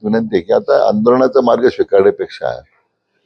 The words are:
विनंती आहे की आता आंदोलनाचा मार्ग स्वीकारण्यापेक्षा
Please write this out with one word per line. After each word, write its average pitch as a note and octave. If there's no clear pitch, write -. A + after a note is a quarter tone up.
विनंती G#2+
आहे F2+
की A2
आता A2
आंदोलनाचा B2
मार्ग A#2+
स्वीकारण्यापेक्षा G2